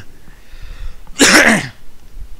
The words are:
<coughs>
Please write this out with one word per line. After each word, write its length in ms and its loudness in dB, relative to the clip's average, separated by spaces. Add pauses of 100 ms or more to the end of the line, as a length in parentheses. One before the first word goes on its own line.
(1160)
<coughs> 420 6 (800)